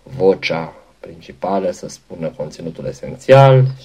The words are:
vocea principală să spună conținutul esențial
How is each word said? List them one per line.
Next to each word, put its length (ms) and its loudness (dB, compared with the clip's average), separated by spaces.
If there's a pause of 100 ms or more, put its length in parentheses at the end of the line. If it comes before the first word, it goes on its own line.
vocea 720 -2 (260)
principală 720 -8
să 180 -12
spună 400 -14
conținutul 560 -14
esențial 840 2 (180)